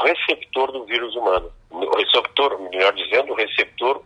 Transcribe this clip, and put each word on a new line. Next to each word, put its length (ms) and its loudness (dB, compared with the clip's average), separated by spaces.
receptor 680 0
do 140 -8
vírus 300 -2
humano. 360 0
O 280 -2
receptor, 600 2
melhor 240 2
dizendo, 400 0
o 20 -2
receptor 720 -2